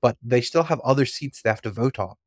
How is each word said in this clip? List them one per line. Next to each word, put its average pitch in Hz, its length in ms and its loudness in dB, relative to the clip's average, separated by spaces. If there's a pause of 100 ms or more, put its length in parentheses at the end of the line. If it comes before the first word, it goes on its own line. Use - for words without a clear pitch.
but 120 220 2
they 120 180 2
still 165 220 0
have 160 180 -2
other 135 240 4
seats - 360 -10
they 113 80 0
have 107 120 -2
to 110 80 -6
vote 113 300 -2
on. 95 160 -6 (120)